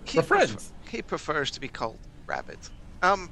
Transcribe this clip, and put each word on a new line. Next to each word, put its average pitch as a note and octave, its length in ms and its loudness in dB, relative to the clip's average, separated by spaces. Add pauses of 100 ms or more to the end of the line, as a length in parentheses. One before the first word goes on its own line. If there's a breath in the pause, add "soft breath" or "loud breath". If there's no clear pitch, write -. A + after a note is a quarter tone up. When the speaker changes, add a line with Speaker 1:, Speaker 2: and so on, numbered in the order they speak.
Speaker 1:
he - 140 2
Speaker 2:
We're - 60 6
Speaker 1:
pref-, F#4+ 240 6
Speaker 2:
friends. - 240 -8 (180)
Speaker 1:
He A3+ 120 -4
prefers D3+ 500 0
to - 80 -10
be C3+ 80 -6
called A#2 300 -4 (280)
Rabbit. C2+ 320 -4 (440)
Um, F#3+ 300 4